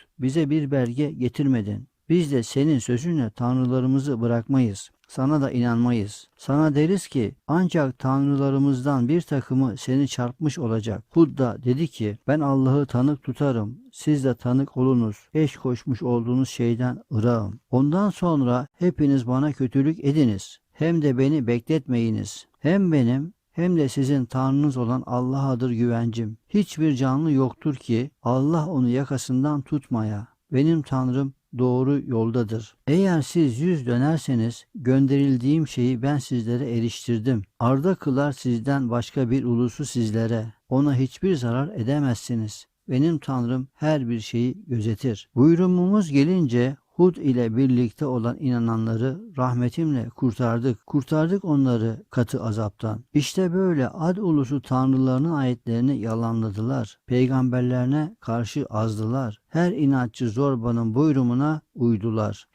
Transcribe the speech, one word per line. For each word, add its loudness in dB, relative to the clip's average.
bize 0
bir 0
belge 0
getirmedin. -2
Biz 2
de 2
senin 2
sözünle -2
tanrılarımızı 0
bırakmayız. 0
Sana 0
da 0
inanmayız." 0
Sana 2
deriz 2
ki, -2
"Ancak 0
tanrılarımızdan 2
bir 2
takımı 0
seni 0
çarpmış -4
olacak." -4
Hud -12
da -4
dedi -2
ki, -8
"Ben 0
Allah'ı 0
tanık -2
tutarım. -4
Siz -2
de 0
tanık -2
olunuz. 0
Eş 0
koşmuş -4
olduğunuz 0
şeyden -2
ırağım. 0
Ondan 2
sonra 0
hepiniz 0
bana 0
kötülük 0
ediniz." 0
Hem 2
de 2
beni 2
bekletmeyiniz. -2
Hem 2
benim 2
hem 0
de 2
sizin 0
Tanrınız 0
olan -2
Allah'adır -2
güvencim. -2
Hiçbir 0
canlı 0
yoktur 0
ki -2
Allah 0
onu 2
yakasından -2
tutmaya, -4
benim 2
Tanrım -2
doğru 2
yoldadır. -2
Eğer 2
siz 0
yüz 0
dönerseniz 0
gönderildiğim 2
şeyi 0
ben 0
sizlere -2
eriştirdim. -2
Arda 2
kılar 0
sizden -2
başka -2
bir 2
ulusu 0
sizlere. -2
Ona 2
hiçbir 0
zarar -2
edemezsiniz. -2
Benim 2
Tanrım -4
her -2
bir -2
şeyi -4
gözetir. -4
Buyurumumuz 4
gelince 2
Hud 4
ile 0
birlikte 2
olan -2
inananları -2
rahmetimle 0
kurtardık. -2
Kurtardık 0
onları 2
katı -2
azaptan. -6
İşte 0
böyle 0
Ad -2
ulusu 0
tanrılarının 2
ayetlerini 0
yalanladılar. -4
Peygamberlerine 0
karşı -4
azdılar. -4
Her 0
inatçı 0
zorbanın 0
buyrumuna 2
uydular. 0